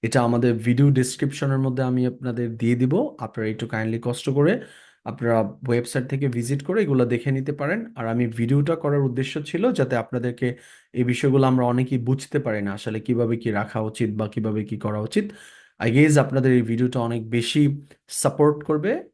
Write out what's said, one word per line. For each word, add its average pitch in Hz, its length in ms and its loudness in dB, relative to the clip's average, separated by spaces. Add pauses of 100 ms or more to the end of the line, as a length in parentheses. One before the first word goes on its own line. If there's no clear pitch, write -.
এটা 120 200 2
আমাদের 120 320 2
ভিডিও 123 380 4
ডেসক্রিপশনের 135 640 0
মধ্যে 131 260 -2
আমি 127 240 0
আপনাদের 120 500 -6
দিয়ে 117 180 2
দিব। 139 440 0
আপনারা 110 300 -6
একটু 110 180 -6
কাইন্ডলি 110 340 -4
কষ্ট 120 280 -4
করে 147 320 2 (420)
আপনারা 117 360 0 (280)
ওয়েবসাইট 120 400 0
থেকে 139 200 -2
ভিজিট 123 360 -2
করে 202 200 0
এগুলো 135 220 2
দেখে 120 260 0
নিতে 135 200 -2
পারেন। 151 440 -4
আর 117 120 -6
আমি 120 200 0
ভিডিওটা 135 480 2
করার 147 240 0
উদ্দেশ্য 135 440 -2
ছিল 196 280 0
যাতে 123 240 0
আপনাদেরকে 123 600 -2 (380)
এই 123 100 0
বিষয়গুলো 131 440 4
আমরা 127 180 4
অনেকেই 127 320 0
বুঝতে 131 420 -2
পারি 113 220 -4
না, 101 120 -4
আসলে 107 260 -6
কিভাবে 117 380 0
কি 117 140 -4
রাখা 107 280 -2
উচিত 110 340 -2
বা 107 140 -2
কিভাবে 107 380 -4
কি 104 120 -8
করা 107 220 -4
উচিত। 202 320 -2 (480)
I - 80 0
guess 147 320 6
আপনাদের 131 320 2
এই 123 100 6
ভিডিওটা 123 380 0
অনেক 117 300 -4
বেশি 143 580 0 (200)
সাপোর্ট 147 580 2
করবে 190 380 -2 (100)